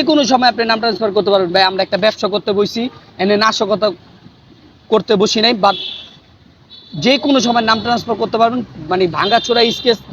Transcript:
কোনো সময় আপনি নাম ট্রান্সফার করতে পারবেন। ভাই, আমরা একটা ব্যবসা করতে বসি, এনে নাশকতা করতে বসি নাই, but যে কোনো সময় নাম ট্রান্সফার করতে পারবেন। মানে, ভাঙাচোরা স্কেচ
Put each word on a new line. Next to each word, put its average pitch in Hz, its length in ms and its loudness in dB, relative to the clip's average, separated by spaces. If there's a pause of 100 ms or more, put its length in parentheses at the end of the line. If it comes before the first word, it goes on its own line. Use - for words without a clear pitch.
কোনো 302 220 4
সময় 254 220 4
আপনি 220 180 -2
নাম 226 120 0
ট্রান্সফার 220 340 -2
করতে 202 160 0
পারবেন। 190 220 2
ভাই, 190 160 4
আমরা 190 160 -2
একটা 196 180 -4
ব্যবসা 214 300 0
করতে 208 240 -4
বসি, 226 260 -2 (380)
এনে 202 220 2
নাশকতা 214 440 0 (1040)
করতে 220 280 2
বসি 220 240 0
নাই, 240 100 2 (100)
but 196 120 2 (1300)
যে 254 100 4 (100)
কোনো 277 220 4
সময় 233 240 0
নাম 226 140 2
ট্রান্সফার 233 380 -2
করতে 226 200 -4
পারবেন। 233 180 0 (300)
মানে, 185 140 0 (120)
ভাঙাচোরা 226 460 0 (140)
স্কেচ 233 220 0 (140)